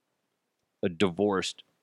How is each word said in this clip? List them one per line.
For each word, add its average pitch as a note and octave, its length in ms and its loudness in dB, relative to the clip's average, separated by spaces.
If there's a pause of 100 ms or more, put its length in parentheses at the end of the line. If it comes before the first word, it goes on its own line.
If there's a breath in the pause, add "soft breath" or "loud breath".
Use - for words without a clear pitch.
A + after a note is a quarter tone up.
(840)
a G2+ 80 0
divorced F#2+ 760 0 (180)